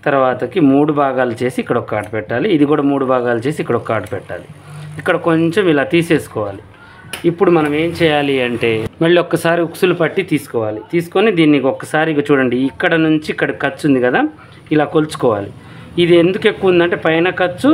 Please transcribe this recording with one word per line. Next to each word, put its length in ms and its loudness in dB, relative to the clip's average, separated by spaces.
తర్వాతకి 540 0
మూడు 280 4
భాగాలు 420 0
చేసి 220 -2
ఇక్కడ 180 -2
ఒక 120 -12
కాటు 220 -6
పెట్టాలి, 400 -2
ఇది 160 4
కూడా 200 2
మూడు 220 0
భాగాలు 320 0
చేసి 180 -4
ఇక్కడ 160 -2
ఒక 120 -12
కాటు 220 -4
పెట్టాలి. 340 -12
ఇక్కడ 140 0
కొంచెం 440 2
ఇలా 100 2
తీసేసుకోవాలి. 680 -2
ఇప్పుడు 280 2
మనం 140 0
ఏం 180 -2
చేయాలి 360 2
అంటే 240 -2
మళ్ళీ 220 4
ఒక్కసారి 420 0
ఉక్సులు 340 0
పట్టి 300 -2
తీసుకోవాలి. 500 -4
తీసుకొని 460 2
దీన్ని 200 6
ఒక్కసారి 420 -2
ఇక 140 0
చూడండి, 280 2
ఇక్కడ 220 0
నుంచి 300 0
ఇక్కడ 160 -2
ఖర్చు 240 -4
ఉంది 180 4
కదా, 140 0
ఇలా 200 2
కొలుచుకోవాలి. 560 0
ఇది 100 4
ఎందుకు 280 0
ఎక్కువ 220 0
ఉందంటే 240 2
పైన 220 2
ఖర్చు 320 0